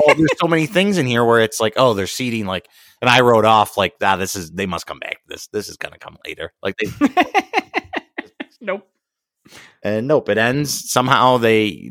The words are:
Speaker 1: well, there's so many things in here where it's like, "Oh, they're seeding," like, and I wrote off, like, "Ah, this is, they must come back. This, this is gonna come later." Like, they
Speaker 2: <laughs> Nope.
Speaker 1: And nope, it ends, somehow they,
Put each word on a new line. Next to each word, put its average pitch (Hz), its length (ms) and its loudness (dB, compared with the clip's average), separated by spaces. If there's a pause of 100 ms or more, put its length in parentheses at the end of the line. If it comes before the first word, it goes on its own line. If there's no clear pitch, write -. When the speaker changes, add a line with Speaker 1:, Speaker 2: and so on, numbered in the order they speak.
Speaker 1:
well, 151 100 6
there's 156 140 2 (100)
so 170 80 0
many 160 200 0
things 190 320 0
in 135 80 0
here 120 180 2
where 117 140 4
it's 110 200 0
like, 110 180 -2
"Oh, 123 180 4
they're 98 100 -2
seeding," 117 400 -6
like, 92 220 -8 (340)
and 123 80 2
I 123 120 6
wrote 117 240 4
off, 110 320 4
like, 95 240 0
"Ah, 98 160 2
this 92 180 -6
is, 85 160 -10
they 92 140 -6
must 87 200 -6
come 73 140 -14
back. - 180 -12 (100)
This, - 200 -16
this 101 220 -8
is 85 80 -20
gonna 80 220 -14
come 78 260 -20
later." 80 260 -12 (100)
Like, 98 160 -6
they 107 100 -6 (120)
Speaker 2:
<laughs> 320 240 0 (1400)
Nope. 202 260 -10 (920)
Speaker 1:
And 110 260 -4
nope, 147 220 0
it 104 80 0
ends, 131 540 -2
somehow 127 460 4
they, 110 320 2 (220)